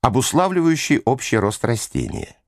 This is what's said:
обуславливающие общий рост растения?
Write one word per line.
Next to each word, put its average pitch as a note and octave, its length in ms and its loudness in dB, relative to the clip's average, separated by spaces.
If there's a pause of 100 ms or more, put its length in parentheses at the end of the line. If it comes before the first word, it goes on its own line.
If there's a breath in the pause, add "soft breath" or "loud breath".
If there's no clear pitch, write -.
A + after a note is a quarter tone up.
обуславливающие D#3+ 1040 2
общий B2 320 0
рост G#2 280 0
растения? G#2 720 -4 (120)